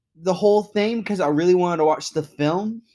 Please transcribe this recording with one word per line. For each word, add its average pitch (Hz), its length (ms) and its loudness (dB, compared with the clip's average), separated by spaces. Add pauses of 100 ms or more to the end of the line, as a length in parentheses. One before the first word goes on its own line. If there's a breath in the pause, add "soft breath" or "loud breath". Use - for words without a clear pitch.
(160)
the 170 180 -4
whole 208 300 2
thing 214 400 -4
'cause 202 160 -4
I 147 80 0
really 165 280 2
wanted 175 220 0
to 156 80 2
watch 156 260 -2
the 156 120 -4
film. 190 580 -4 (140)